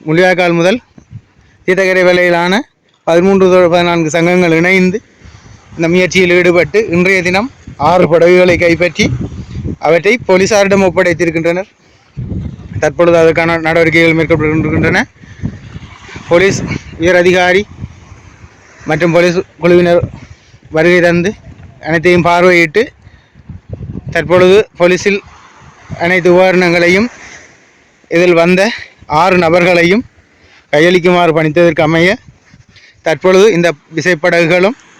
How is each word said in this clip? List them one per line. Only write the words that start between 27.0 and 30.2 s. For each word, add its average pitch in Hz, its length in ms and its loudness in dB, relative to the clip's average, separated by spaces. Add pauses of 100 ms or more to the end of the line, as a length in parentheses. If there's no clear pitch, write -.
இதில் 170 320 2
வந்த 180 180 2 (460)
ஆறு 175 320 0
நபர்களையும் 175 680 2 (680)